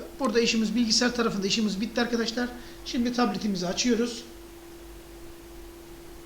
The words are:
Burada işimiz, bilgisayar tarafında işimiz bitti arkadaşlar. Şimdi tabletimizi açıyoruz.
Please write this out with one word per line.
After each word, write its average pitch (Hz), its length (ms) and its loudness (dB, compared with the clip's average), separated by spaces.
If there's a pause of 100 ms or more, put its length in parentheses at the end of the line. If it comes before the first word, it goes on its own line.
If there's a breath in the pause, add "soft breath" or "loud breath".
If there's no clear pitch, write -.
(200)
Burada 233 200 4
işimiz, 226 340 4
bilgisayar 240 420 4
tarafında 202 300 2
işimiz 202 340 2
bitti 240 200 0
arkadaşlar. 240 480 0 (360 loud breath)
Şimdi 240 280 0
tabletimizi 196 540 2
açıyoruz. 226 580 2 (2000)